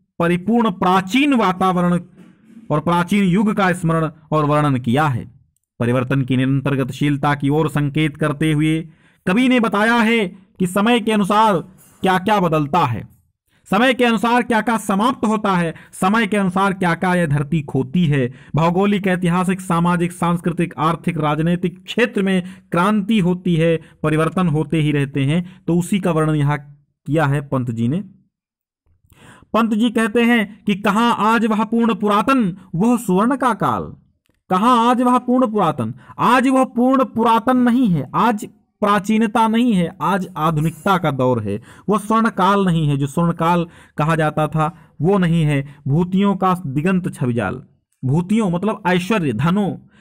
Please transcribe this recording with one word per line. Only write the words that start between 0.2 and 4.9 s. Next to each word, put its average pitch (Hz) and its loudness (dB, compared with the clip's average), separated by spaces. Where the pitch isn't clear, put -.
परिपूर्ण 185 0
प्राचीन 190 0
वातावरण 180 0
और 151 0
प्राचीन 175 0
युग 196 2
का 190 2
स्मरण 165 -2
और 151 2
वर्णन 147 2
किया 123 0